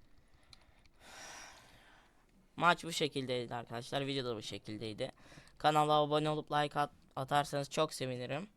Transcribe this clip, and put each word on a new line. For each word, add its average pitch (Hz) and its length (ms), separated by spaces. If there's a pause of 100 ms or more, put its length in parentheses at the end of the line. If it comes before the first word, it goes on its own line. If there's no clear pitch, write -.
(2500)
Maç 170 280
bu 165 80
şekildeydi 127 600
arkadaşlar. 123 520
Video 135 180
da 120 120
bu 107 60
şekildeydi. 107 680 (460)
Kanala 151 340
abone 151 380
olup 151 220
like 147 280
at-, 147 140 (220)
atarsanız 143 540
çok 156 240
sevinirim. 131 640